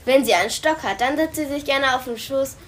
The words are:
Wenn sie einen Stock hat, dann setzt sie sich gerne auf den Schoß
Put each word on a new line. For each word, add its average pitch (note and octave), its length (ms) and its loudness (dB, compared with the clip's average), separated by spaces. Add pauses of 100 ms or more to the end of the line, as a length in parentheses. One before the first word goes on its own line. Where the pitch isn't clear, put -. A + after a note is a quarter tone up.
Wenn C4 200 6
sie G#3+ 100 4
einen F#3+ 160 2
Stock D#4 340 0
hat, G3 160 -2
dann C4+ 160 0
setzt D#4+ 180 0
sie D4+ 120 -4
sich C#4+ 180 -6
gerne C4+ 320 2
auf C4 80 -4
den A#3+ 120 -6
Schoß C4+ 380 -4 (140)